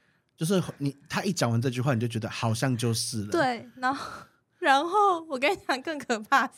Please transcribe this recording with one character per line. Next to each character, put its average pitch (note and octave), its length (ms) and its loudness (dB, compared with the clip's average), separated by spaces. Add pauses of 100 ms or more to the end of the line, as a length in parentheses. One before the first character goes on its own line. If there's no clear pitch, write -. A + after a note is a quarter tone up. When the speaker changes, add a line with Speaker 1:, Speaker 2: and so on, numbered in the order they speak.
(360)
Speaker 1:
就 E3 80 -4
是 F#3 160 2 (180)
你， C#3 180 -4 (120)
他 - 140 -4
一 G3+ 100 0
讲 B2+ 160 0
完 A#2 140 2
这 C3+ 80 0
句 B2 100 -4
话， C3 140 2
你 A2 60 0
就 A#2+ 80 0
觉 A2+ 100 -4
得 G#2+ 100 -6
好 A2+ 240 -2
像 B2 240 0
就 A#2 160 0
是 A2 300 -4
了。 G#2 80 -8
Speaker 2:
对， B3+ 460 -2
然 B3+ 180 -2
后， C4+ 100 -10 (540)
然 C#4+ 260 4
后 F#4 440 4
我 C4+ 100 -4
跟 C#4 140 2
你 - 40 -2 (120)
讲 C4+ 120 0
更 D#4 160 -6
可 A#3+ 220 -2
怕 B3 260 2
的 C4+ 140 -6